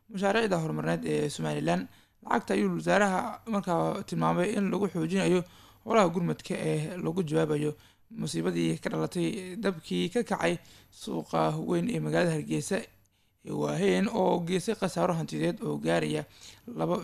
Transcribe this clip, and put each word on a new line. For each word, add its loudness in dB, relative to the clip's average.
mashaariicda 2
horumarineed -2
ee 0
Somaliland. -2
Lacagta 0
ayuu 2
wasaaraha 4
markaa 0
tilmaamay 2
in 2
lagu 0
xoojinayo 2
howlaha 4
gurmadka -2
ee -2
lagu -2
jawaabayo 0
musiibadii 0
ka -4
dhalatay -2
dabkii -2
ka 0
kacay 0
suuqa -2
weyn 2
ee -2
magaalada 2
Hargeysa -2
ee -6
Waaheen 2
oo 2
geystay 0
khasaaro 0
hantiyadeed -2
oo -2
gaaraya 0
laba -2